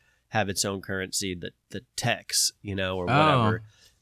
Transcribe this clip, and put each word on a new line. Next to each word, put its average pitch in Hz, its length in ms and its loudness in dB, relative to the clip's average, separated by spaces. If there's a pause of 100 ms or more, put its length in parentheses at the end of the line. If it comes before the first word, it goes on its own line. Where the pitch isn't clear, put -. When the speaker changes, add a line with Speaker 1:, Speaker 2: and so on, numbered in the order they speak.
(300)
Speaker 1:
have 107 180 0
its 95 160 -2
own 98 160 -2
currency, 95 560 -4
the, 85 160 -10 (180)
the 101 120 -8 (120)
Tex, - 560 0 (120)
you 101 120 -6
know, 95 220 -2
or 90 120 -2
Speaker 2:
Oh. 123 80 4
Speaker 1:
whatever. 120 460 4 (400)